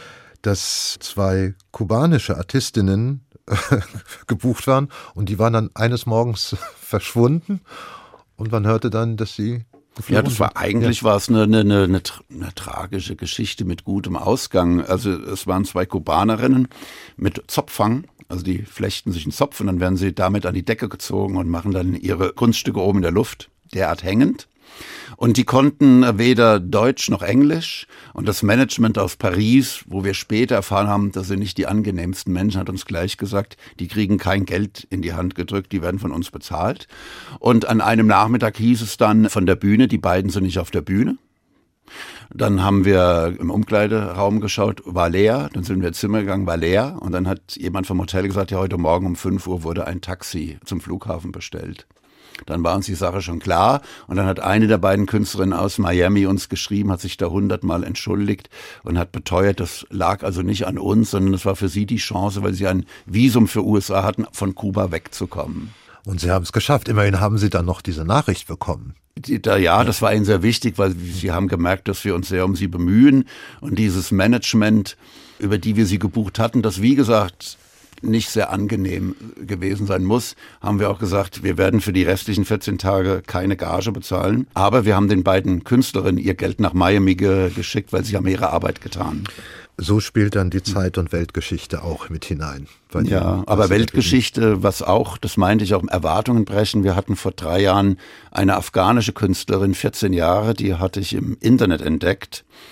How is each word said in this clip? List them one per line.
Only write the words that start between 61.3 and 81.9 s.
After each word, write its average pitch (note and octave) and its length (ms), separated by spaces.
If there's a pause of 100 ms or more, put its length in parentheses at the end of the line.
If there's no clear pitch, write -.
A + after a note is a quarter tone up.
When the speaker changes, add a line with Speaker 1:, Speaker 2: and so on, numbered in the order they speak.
Speaker 2:
es F#2+ 140
war G2 100
für G2 140
sie G2+ 160
die A#2 100
Chance, G2+ 460
weil G2 100
sie F#2+ 140
ein F#2 180 (220)
Visum A2+ 420
für G#2+ 160
U G#2+ 140
S F#2+ 120
A F#2+ 120
hatten, G#2 300
von G2 220
Kuba F#2+ 360
wegzukommen. E2 800 (340)
Speaker 1:
Und F#2+ 160
sie F2 100
haben F#2 120
es - 100
geschafft. C3+ 360
Immerhin G2+ 320
haben G#2+ 180
sie G#2 100
dann F2+ 160
noch F2 160
diese D#2 240
Nachricht G2+ 420
bekommen. D2+ 480 (220)
Speaker 2:
Die, - 240
da, G2+ 160
ja, F#2+ 260
das G#2+ 200
war G#2 120
ihnen G#2+ 120
sehr G2 160
wichtig, A2+ 340
weil G2 180
sie F2 380
haben F#2 160
gemerkt, F2+ 400
dass - 160
wir G2 100
uns F2 140
sehr F#2 160
um F#2+ 100
sie G2 140
bemühen. A2 560 (380)
Und A#2 160
dieses G2 340
Management, G#2+ 840 (400)
über G2+ 180
die G#2 180
wir G#2+ 120
sie F#2+ 120
gebucht G2 400
hatten, A2+ 220
das, G2+ 220
wie C3 140
gesagt, A2 600 (460)
nicht A2+ 260
sehr - 240
angenehm F#2+ 640 (300)
gewesen G2 400
sein F#2+ 180
muss, A2+ 320 (240)
haben G2+ 180
wir G2+ 120
auch G2 80
gesagt, G2 440
wir F2+ 140
werden G2 240
für F#2+ 140